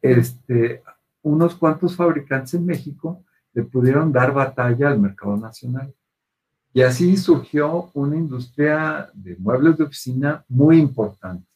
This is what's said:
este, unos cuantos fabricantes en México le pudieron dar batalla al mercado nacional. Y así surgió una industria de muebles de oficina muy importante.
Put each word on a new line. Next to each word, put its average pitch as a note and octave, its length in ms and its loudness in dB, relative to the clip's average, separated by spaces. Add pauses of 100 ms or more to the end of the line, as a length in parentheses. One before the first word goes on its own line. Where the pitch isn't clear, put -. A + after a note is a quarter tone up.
este, A#2+ 800 0 (400)
unos E3 320 2
cuantos D#3+ 420 -2
fabricantes C#3+ 580 -2
en F3 120 -2
México D#3+ 580 -8 (300)
le A#2 80 -2
pudieron C3 500 2
dar B2+ 200 2
batalla B2+ 560 0
al A#2+ 120 0
mercado G2+ 380 -2
nacional. B2 560 -10 (760)
Y B2+ 100 4
así F3 340 2
surgió D#3 800 0
una C#3+ 220 -4
industria D3+ 1000 -4
de F#2 220 -16
muebles C3 420 2
de D#3 60 2
oficina C#3+ 640 -6
muy D3 300 6
importante. G2+ 760 -2